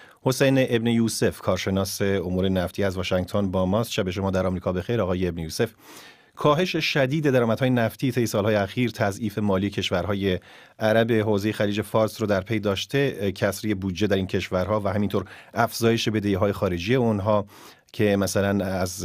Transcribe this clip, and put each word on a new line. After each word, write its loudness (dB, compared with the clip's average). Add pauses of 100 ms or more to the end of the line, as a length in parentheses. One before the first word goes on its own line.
(260)
حسین 4
ابن 2
یوسف، 2
کارشناس 0
امور 0
نفتی -2
از -2
واشنگتن 0
با 0
ماست. 0
شب -2
شما -2
در 0
آمریکا -2
بخیر -2
آقای 0
ابن -4
یوسف. -4 (640)
کاهش 2
شدید 0
درآمدهای 2
نفتی 0
طی 0
سالهای 2
اخیر، 0
تضعیف -2
مالی 0
کشورهای -2 (400)
عرب 4
حوزهٔ 2
خلیج -2
فارس -2
رو 0
در 2
پی -4
داشته، -2
کسری -2
بودجه -2
در 0
این 0
کشورها -2
و -4
همینطور -2 (280)
افزایش 0
بدهی‌های 0
خارجی -2
اونها 0 (500)
که 2
مثلاً 2
از -2 (160)